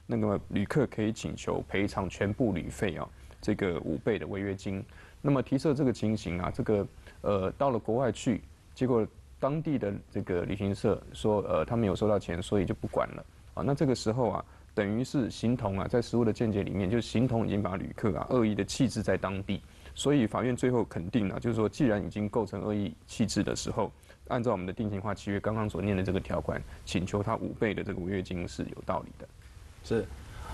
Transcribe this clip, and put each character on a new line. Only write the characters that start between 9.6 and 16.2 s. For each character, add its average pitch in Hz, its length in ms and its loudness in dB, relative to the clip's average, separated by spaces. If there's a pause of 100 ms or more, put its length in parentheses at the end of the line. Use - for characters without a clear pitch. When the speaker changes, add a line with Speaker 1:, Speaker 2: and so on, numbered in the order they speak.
Speaker 1:
地 147 140 2
的 101 160 0 (180)
这 101 120 -2
个 87 180 0
旅 92 120 -2
行 98 220 0
社 101 260 2 (120)
说， 107 300 2
呃， 90 200 2
他 117 140 0
没 113 100 4
有 87 80 2
收 104 140 2
到 101 100 4
钱， 87 240 -4
所 104 160 2
以 90 60 4
就 110 100 -2
不 - 120 -6
管 64 200 0
了 - 180 -12 (280)
啊。 - 120 -4
那 139 80 2
这 151 120 2
个 127 100 4
时 110 160 0
候 117 200 2
啊， - 140 -4 (280)
等 104 260 0
于 - 20 0
是 123 300 0
形 117 240 0
同 98 240 0
啊， 92 80 -2
在 120 140 4
实 113 160 0
务 120 80 6